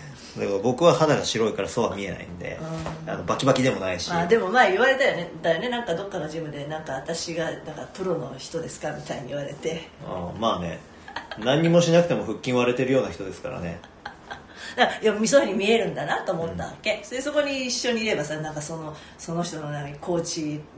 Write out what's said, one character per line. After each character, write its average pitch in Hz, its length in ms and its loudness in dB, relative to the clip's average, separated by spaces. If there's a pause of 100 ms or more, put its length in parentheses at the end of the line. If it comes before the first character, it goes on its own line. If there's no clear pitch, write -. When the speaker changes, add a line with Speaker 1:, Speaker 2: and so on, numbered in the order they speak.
(380)
Speaker 1:
だ 107 100 -2
か 101 40 0
ら 101 60 2
僕 123 260 2
は 165 120 10
肌 147 200 6
が 98 100 2
白 110 240 2
い - 40 -2
か - 80 -2
ら 95 60 -2
そ 107 180 0
う - 60 2
は 98 40 -6
見 98 100 -6
え 92 60 -6
な 85 80 -8
い 90 60 -12
ん 87 140 -12
で、 87 200 -8 (460)
Speaker 2:
う - 20 -10
ん。 98 40 -4
Speaker 1:
あ 98 60 -4
の、 92 60 -6
バ 104 140 0
キ - 80 0
バ 135 80 6
キ 131 80 2
で 131 80 6
も 120 100 0
な 92 140 -2
い 87 60 -4
し。 - 100 -6
Speaker 2:
ま 170 120 0
あ、 175 40 2
で 220 140 6
も 185 100 -2
前 226 220 6
言 196 100 4
わ 254 60 6
れ 262 80 6
た 269 80 2
よ 185 120 2
ね。 170 140 -6 (140)
だ 170 100 4
よ 165 80 -4
ね。 240 80 -2
な 240 140 -4
ん - 20 -12
か 170 80 -2
ど 196 120 -4
っ 202 40 -8
か 196 80 -6
の 156 100 -4
ジ 156 120 -8
ム 156 120 -6
で、 143 140 -8
な 156 140 -6
ん 156 40 -10
か 135 100 -8
私 156 420 -6
が、 160 160 -2
な - 0 -
ん - 120 -10 (120)
か 127 180 -10
「プ 185 100 -6
ロ 180 140 0
の 120 220 -6
人 - 200 -8
で 156 80 -6
す - 120 -10
か？」 156 180 -4
み - 60 -10
た 127 120 -6
い 120 60 -8
に 120 60 -10
言 135 100 -6
わ 143 60 -4
れ - 100 -8
て。 165 360 -6 (140)
Speaker 1:
あ 87 320 -8
あ、 92 40 -8
ま 110 160 2
あ 87 40 -4
ね。 85 200 -6 (580)
何 127 240 4
に 165 80 6
も 170 120 8
し 165 100 4
な 170 100 10
く 170 60 4
て 127 80 2
も 104 100 -2
腹 110 140 -4
筋 127 140 -2
割 123 180 4
れ 123 40 4
て 135 80 2
る 127 100 4
よ 131 80 6
う - 20 4
な 101 80 -4
人 98 140 -8
で 95 60 -8
す - 120 -12
か - 60 -6
ら - 100 -8
ね。 85 200 -6 (960)
Speaker 2:
だ 247 120 6
か - 60 0
ら、 - 80 -8
い 202 40 4
や、 214 80 6 (140)
そ 220 100 8
う - 40 8
い - 20 4
う - 20 0
ふ 208 40 0
う 190 40 0
に - 0 -
見 196 160 2
え 226 80 6
る 190 120 2
ん 156 40 -4
だ 143 140 -4
な - 160 -2
と - 80 -2
思 165 160 -2
っ 165 80 -6
た 165 80 -4
わ - 180 -8
け。 - 220 -2
Speaker 1:
う - 20 -14
ん。 - 60 -14
Speaker 2:
で、 254 100 -4
そ 294 100 -4
こ 294 100 2
に 269 260 0
一 247 40 -2
緒 240 200 0
に 226 100 2
い 220 40 0
れ 208 100 2
ば 151 80 0
さ、 151 140 -4
な 156 140 -6
ん 151 40 -8
か 151 80 -6
そ 165 120 -6
の、 156 220 -10 (220)
そ 170 160 -6
の 175 80 0
人 160 160 -6
の 147 100 -8
何、 143 280 -8
コ 175 180 -2
ー 170 60 2
チ 151 400 -4 (160)